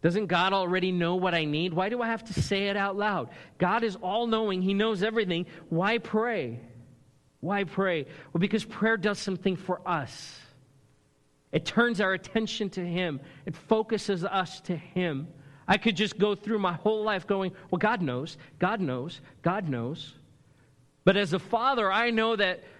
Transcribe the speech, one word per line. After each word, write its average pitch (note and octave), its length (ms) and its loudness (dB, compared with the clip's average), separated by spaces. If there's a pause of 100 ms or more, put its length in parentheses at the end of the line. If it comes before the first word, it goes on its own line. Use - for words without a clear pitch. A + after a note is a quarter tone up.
doesn't F#3 240 2
God F3+ 260 2
already F#3 400 2
know F3 220 2
what F3+ 180 2
I E3 140 2
need? D#3+ 260 -2
Why F#3 160 0
do A#3+ 140 -2
I A3+ 60 -2
have A3+ 160 -4
to - 180 -2
say G3+ 260 0
it G3+ 80 -2
out G3 220 -2
loud? G3+ 320 0 (260)
God G3 260 2
is G#3 140 -2
all-knowing. G#3+ 640 0
He F#3+ 140 2
knows G#3 280 2
everything. G#3 440 0 (240)
Why G3 260 2
pray? G#3+ 640 -2 (800)
Why G3+ 240 0
pray? F3 400 0 (280)
Well, E3 80 2
because G#3 240 2
prayer A3+ 340 2
does G3 200 0
something F#3+ 380 -2
for - 320 -2
us. - 500 -4 (1120)
It E3 140 0
turns A3+ 380 2
our F#3+ 100 2
attention G#3 580 -2
to F#3 140 -6
Him. F3 360 -2 (260)
It - 100 -8
focuses G#3+ 640 0
us F#3 400 -2
to F3 140 -4
Him. D#3+ 520 -4 (380)
I G3+ 120 4
could G#3+ 180 2
just G#3 220 -2
go G#3 160 4
through G#3+ 240 -2
my F#3 160 2
whole G#3+ 300 0
life G3+ 220 0
going, F#3+ 260 0 (180)
"Well, F3+ 80 0
God G#3 240 2
knows, C3+ 340 -4 (220)
God G3+ 240 2
knows, C3 400 -4 (180)
God F#3 260 0
knows." C3 460 -4 (920)
But F#3+ 120 8
as F#3+ 180 0
a F#3+ 40 0
father, A#3 540 2
I A#3 180 2
know A3+ 240 2
that, F#3+ 300 0 (160)